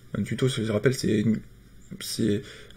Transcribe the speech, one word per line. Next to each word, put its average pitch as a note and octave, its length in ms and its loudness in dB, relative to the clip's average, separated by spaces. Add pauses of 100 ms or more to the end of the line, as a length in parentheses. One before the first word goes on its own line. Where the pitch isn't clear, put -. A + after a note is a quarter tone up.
(180)
Un G#2 60 2
tuto, B2 240 0
je A2 240 0
rappelle, G#2+ 220 4
c'est A2 260 2
une, A2 200 2 (600)
c'est, G#2+ 440 0 (340)